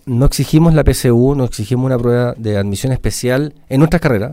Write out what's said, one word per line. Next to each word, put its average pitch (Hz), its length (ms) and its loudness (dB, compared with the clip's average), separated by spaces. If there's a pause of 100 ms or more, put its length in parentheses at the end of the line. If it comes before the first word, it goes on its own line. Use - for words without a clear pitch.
no 123 220 0
exigimos 156 480 2
la 147 80 4
P - 80 2
S 127 220 0
U, 127 240 2
no 131 80 -2
exigimos 123 420 -4
una 131 100 0
prueba 120 400 -2
de 110 200 -4
admisión 101 360 -2
especial 127 640 -4 (140)
en 131 100 0
nuestras 160 240 2
carreras. 123 300 -2